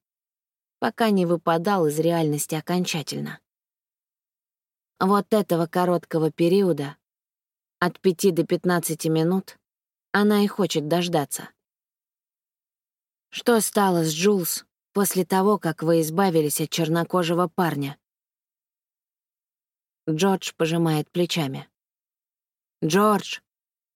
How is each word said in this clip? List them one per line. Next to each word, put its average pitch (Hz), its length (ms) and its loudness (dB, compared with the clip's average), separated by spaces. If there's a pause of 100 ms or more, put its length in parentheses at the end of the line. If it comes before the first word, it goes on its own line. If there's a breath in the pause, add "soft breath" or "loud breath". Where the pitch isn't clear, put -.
(800)
пока 233 320 0
не 185 160 2
выпадал 170 600 0
из 147 120 -2
реальности 160 560 0
окончательно. 156 880 -6 (1600)
Вот 294 320 2
этого 175 340 0
короткого 170 640 0
периода, 170 640 0 (840)
от 180 200 -2
пяти 190 300 2
до 160 160 0
пятнадцати 170 640 -2
минут, 160 500 0 (540)
она 208 300 4
и 208 40 2
хочет 160 420 -2
дождаться. 170 640 -2 (1800)
«Что 233 320 2
стало 190 440 2
с 160 100 -2
Джулс 185 500 0 (300)
после 185 320 0
того, 190 320 2
как 165 240 -4
вы 165 180 2
избавились 160 640 0
от 147 80 -6
чернокожего 170 800 0
парня?» 143 500 -4 (2000)
Джордж 185 480 -2
пожимает 160 540 0
плечами. 151 580 -4 (1120)
«Джордж!» — 196 580 0 (560)